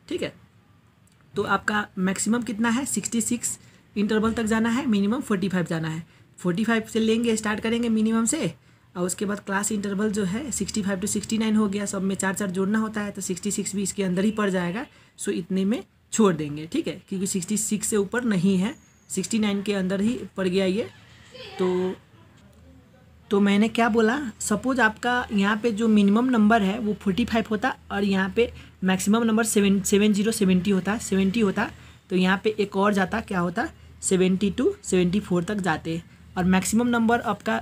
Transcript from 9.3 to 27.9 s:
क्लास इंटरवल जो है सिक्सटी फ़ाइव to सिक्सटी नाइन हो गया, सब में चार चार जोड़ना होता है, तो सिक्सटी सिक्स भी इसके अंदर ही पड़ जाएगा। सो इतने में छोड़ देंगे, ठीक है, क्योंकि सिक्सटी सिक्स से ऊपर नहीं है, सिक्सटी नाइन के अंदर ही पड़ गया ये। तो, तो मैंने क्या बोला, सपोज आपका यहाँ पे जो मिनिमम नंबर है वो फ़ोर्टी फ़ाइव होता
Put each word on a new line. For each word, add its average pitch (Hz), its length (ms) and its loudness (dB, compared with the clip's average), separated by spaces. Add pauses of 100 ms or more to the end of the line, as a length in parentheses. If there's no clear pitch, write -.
क्लास 202 300 -4
इंटरवल 202 400 -2
जो 208 140 0
है 226 260 -4
सिक्सटी 208 300 -4
फ़ाइव 190 180 -2
to 202 80 -4
सिक्सटी 220 300 -2
नाइन 220 180 2
हो 214 140 4
गया, 202 160 -4
सब 202 180 -4
में 190 120 0
चार 190 180 -2
चार 196 180 -4
जोड़ना 190 280 0
होता 220 220 -4
है, 202 100 -6
तो 202 100 -10
सिक्सटी 190 300 -4
सिक्स 190 240 -4
भी 202 80 -2
इसके 190 200 -4
अंदर 185 220 0
ही 220 80 2
पड़ 208 160 0
जाएगा। 185 360 -2 (340)
सो 202 140 -4
इतने 190 320 -2
में 240 180 0 (300)
छोड़ 196 220 6
देंगे, 147 320 -6
ठीक 302 200 -4
है, 170 220 -8
क्योंकि 196 180 -4
सिक्सटी 196 300 -2
सिक्स 208 300 -2
से 220 100 0
ऊपर 202 280 -2
नहीं 196 320 2
है, 220 180 0 (340)
सिक्सटी 190 300 -2
नाइन 202 240 0
के 202 120 -2
अंदर 190 260 0
ही 233 180 0 (180)
पड़ 190 100 0
गया 190 180 2
ये। 190 220 0 (720)
तो, 185 360 0 (1400)
तो 202 100 2
मैंने 202 280 4
क्या 233 200 0
बोला, 226 300 2 (220)
सपोज 240 380 -2
आपका 240 540 0
यहाँ 202 240 2
पे 233 140 0
जो 220 180 0
मिनिमम 214 420 4
नंबर 208 300 6
है 196 180 0
वो 208 160 -2
फ़ोर्टी 202 300 -2
फ़ाइव 220 240 0
होता 220 260 -2 (160)